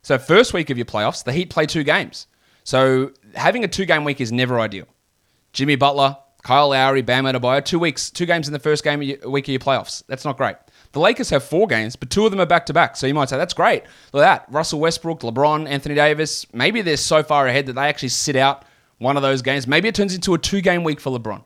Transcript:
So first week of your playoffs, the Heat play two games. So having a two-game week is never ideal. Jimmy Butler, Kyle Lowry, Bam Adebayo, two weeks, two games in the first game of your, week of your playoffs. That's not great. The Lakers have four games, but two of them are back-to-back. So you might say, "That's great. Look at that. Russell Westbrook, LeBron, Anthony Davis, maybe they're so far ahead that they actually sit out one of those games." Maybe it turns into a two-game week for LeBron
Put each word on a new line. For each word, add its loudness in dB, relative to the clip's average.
So 0
first 4
week -4
of -2
your -4
playoffs, -4
the -4
Heat -4
play 0
two -4
games. -2
So 2
having 0
a -4
two-game -2
week -4
is -4
never 0
ideal. -4
Jimmy 0
Butler, 2
Kyle 4
Lowry, 4
Bam 0
Adebayo, 0
two -2
weeks, -2
two -6
games 0
in -8
the -8
first 0
game 0
of -6
your, -8
week -2
of -6
your -2
playoffs. -2
That's -10
not -6
great. -2
The -2
Lakers 0
have 2
four 2
games, -2
but -12
two 2
of 4
them -4
are 4
back-to-back. 2
So -8
you 0
might 0
say, -4
"That's -2
great. 2
Look 4
at 4
that. -20
Russell -2
Westbrook, -2
LeBron, 0
Anthony -4
Davis, 0
maybe 0
they're 0
so 2
far 2
ahead 0
that -8
they -2
actually -6
sit -2
out 2
one 0
of 0
those 0
games." -2
Maybe 2
it -6
turns 0
into 0
a -2
two-game 0
week -4
for -6
LeBron -8